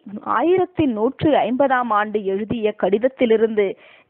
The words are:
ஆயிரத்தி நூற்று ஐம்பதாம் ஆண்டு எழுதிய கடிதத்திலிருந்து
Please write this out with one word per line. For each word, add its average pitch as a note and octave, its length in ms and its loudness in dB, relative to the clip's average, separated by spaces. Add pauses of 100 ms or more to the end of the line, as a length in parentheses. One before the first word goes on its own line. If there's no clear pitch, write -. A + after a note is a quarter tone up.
(220)
ஆயிரத்தி E4 640 0
நூற்று B3 460 0
ஐம்பதாம் B3 580 2
ஆண்டு G#3 340 -2
எழுதிய G#3 480 -4
கடிதத்திலிருந்து A3 1040 0 (320)